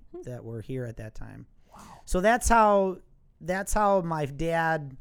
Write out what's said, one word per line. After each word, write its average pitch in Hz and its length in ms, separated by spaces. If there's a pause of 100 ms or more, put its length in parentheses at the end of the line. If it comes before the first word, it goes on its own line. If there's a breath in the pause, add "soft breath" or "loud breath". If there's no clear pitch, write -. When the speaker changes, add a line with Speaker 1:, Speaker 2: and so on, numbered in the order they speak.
(140)
Speaker 1:
um, 359 100
that 123 200
were 113 180
here 127 240
at 113 120
that 110 180
time. 107 300 (280 loud breath)
Speaker 2:
Wow. - 100 (220 loud breath)
Speaker 1:
So 180 160
that's 233 280
how, 202 480 (440)
that's 185 320
how 202 280
my 160 240
dad 156 760